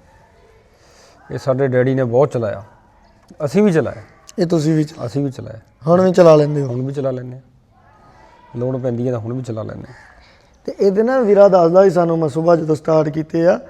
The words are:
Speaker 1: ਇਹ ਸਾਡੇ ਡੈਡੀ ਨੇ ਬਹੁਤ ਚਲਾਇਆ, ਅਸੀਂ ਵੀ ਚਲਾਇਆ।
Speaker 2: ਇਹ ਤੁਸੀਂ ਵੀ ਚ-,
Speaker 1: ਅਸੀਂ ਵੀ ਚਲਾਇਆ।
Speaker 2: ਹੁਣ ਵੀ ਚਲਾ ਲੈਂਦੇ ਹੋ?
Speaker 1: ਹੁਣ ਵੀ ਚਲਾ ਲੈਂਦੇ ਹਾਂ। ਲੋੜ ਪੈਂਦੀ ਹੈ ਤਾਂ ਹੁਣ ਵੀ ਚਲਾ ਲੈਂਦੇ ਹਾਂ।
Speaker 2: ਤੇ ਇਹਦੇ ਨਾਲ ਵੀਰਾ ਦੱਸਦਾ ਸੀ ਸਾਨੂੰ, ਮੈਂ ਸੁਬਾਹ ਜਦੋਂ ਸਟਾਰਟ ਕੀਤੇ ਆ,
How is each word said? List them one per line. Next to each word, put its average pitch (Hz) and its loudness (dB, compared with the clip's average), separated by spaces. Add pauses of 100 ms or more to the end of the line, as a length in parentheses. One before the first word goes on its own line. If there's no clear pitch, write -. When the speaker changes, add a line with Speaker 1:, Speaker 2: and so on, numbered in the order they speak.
(1300)
Speaker 1:
ਇਹ 131 -8
ਸਾਡੇ 131 -2
ਡੈਡੀ 127 0
ਨੇ 131 -2
ਬਹੁਤ 120 0
ਚਲਾਇਆ, 107 -6 (840)
ਅਸੀਂ 175 0
ਵੀ 208 2
ਚਲਾਇਆ। 131 -4 (360)
Speaker 2:
ਇਹ 180 0
ਤੁਸੀਂ 160 0
ਵੀ 156 0
ਚ-, 147 -18 (120)
Speaker 1:
ਅਸੀਂ 139 -6
ਵੀ 139 -6
ਚਲਾਇਆ। 110 -16 (260)
Speaker 2:
ਹੁਣ 175 2
ਵੀ 185 2
ਚਲਾ 170 8
ਲੈਂਦੇ 147 0
ਹੋ? 135 -4
Speaker 1:
ਹੁਣ 123 -6
ਵੀ 135 -8
ਚਲਾ 135 -6
ਲੈਂਦੇ 127 -10
ਹਾਂ। 131 -20 (1120)
ਲੋੜ 127 -4
ਪੈਂਦੀ 123 -4
ਹੈ 127 -4
ਤਾਂ 117 -6
ਹੁਣ 117 -10
ਵੀ 127 -8
ਚਲਾ 110 -10
ਲੈਂਦੇ 107 -12
ਹਾਂ। 120 -20 (720)
Speaker 2:
ਤੇ 262 -2
ਇਹਦੇ 202 0
ਨਾਲ 254 0
ਵੀਰਾ 202 6
ਦੱਸਦਾ 180 4
ਸੀ 196 4
ਸਾਨੂੰ, 165 0
ਮੈਂ 160 -2
ਸੁਬਾਹ 160 2
ਜਦੋਂ 156 -2
ਸਟਾਰਟ 156 0
ਕੀਤੇ 160 -4
ਆ, 190 2